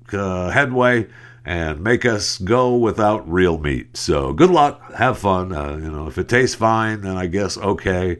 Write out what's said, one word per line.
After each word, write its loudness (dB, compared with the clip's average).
uh, -4
headway 2
and -4
make 2
us 0
go 2
without 0
real 4
meat. -4
So -2
good 6
luck. 2
Have 0
fun. 0
Uh, -6
you -8
know, -8
if -10
it -4
tastes 2
fine, 0
then -6
I -2
guess -2
okay. -2